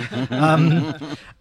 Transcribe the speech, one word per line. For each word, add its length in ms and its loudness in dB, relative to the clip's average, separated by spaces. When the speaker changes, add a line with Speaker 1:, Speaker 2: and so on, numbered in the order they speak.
Speaker 1:
<laughs> 280 -6
Speaker 2:
Um, 640 2